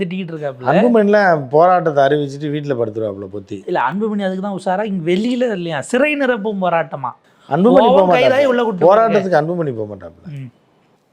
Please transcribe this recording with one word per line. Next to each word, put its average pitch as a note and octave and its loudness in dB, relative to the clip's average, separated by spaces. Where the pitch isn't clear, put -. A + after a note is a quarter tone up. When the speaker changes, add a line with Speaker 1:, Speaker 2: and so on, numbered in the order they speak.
Speaker 1:
திட்டிக்கிட்டு F#3 -8
இருக்காப்புல. C3+ -6
Speaker 2:
அன்புமணிலாம் G3+ 4
போராட்டத்தை D#3+ 4
அறிவிச்சிட்டு C#3+ -2
வீட்டுல C#3+ -4
படுத்துருவாப்புல G#2 -6
பொத்தி. G2 -12
Speaker 1:
இல்ல, F3 -2
அன்புமணி G3+ -2
அதுக்கு F#3+ -6
தான் G3 -8
உஷாரா, F#3 -4
இங்க F#3+ -4
வெளியில A#3+ -2
இல்லையா, E3+ -6
சிறை C#4 0
நிரப்பும் A3+ -4
போராட்டமா. D#3 -4
Speaker 2:
அன்புமணி G3 4
போக B3+ 4
Speaker 1:
கோவம் F3+ 4
கைதாகி B3 4
Speaker 2:
மாட்டாப்புல. C4 4
Speaker 1:
உள்ள B3 2
கூட்டு F#3+ 4
Speaker 2:
போராட்டத்துக்கு G#3 2
Speaker 1:
போறாங்க. D3+ 2
Speaker 2:
அன்புமணி D#3+ -4
போக G#2+ -8
மாட்டாப்புல. - -20
Speaker 1:
ம். C#3 -14